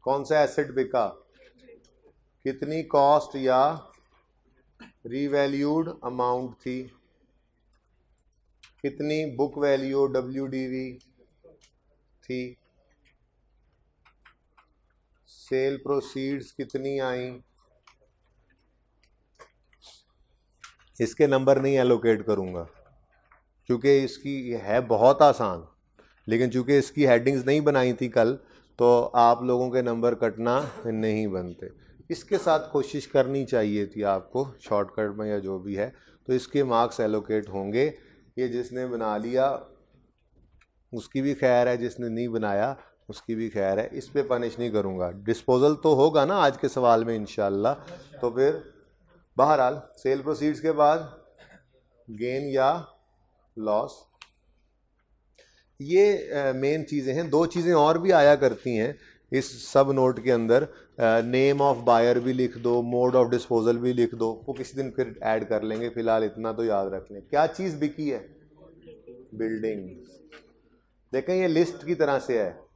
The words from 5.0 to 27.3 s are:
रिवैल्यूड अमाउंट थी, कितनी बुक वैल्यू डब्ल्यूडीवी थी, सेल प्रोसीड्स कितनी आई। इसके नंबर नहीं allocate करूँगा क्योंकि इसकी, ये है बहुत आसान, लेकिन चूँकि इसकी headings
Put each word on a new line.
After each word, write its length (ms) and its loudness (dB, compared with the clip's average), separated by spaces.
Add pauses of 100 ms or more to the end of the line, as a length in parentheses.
रिवैल्यूड 840 -2 (100)
अमाउंट 520 -2
थी, 260 -10 (2000)
कितनी 420 -4 (120)
बुक 200 -2
वैल्यू 520 0
डब्ल्यूडीवी 760 -6 (1400)
थी, 340 -10 (2750)
सेल 480 -4
प्रोसीड्स 760 -6
कितनी 500 -8
आई। 300 -6 (3750)
इसके 280 2
नंबर 340 4
नहीं 160 2
allocate 460 4
करूँगा 440 -4 (1000)
क्योंकि 300 4
इसकी, 440 -6
ये 160 -6
है 280 0
बहुत 340 6
आसान, 440 4 (640)
लेकिन 220 2
चूँकि 280 2
इसकी 280 0
headings 400 4